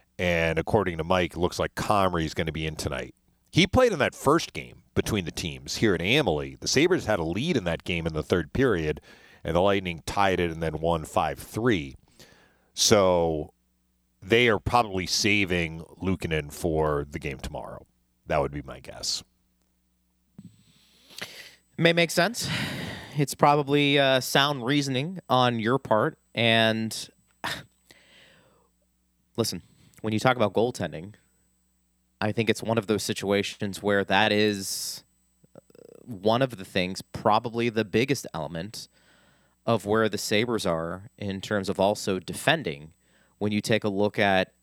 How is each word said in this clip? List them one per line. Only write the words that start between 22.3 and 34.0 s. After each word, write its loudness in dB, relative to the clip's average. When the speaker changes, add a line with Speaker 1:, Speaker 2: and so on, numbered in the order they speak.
Speaker 2:
It's -2
probably, 4
uh, 4
sound 2
reasoning -2
on 4
your 2
part. 0
And 2
<sighs> -18
listen, -4
when -4
you 0
talk 4
about 2
goaltending, -2
I -2
think -2
it's 0
one 0
of 0
those 0
situations -4
where 2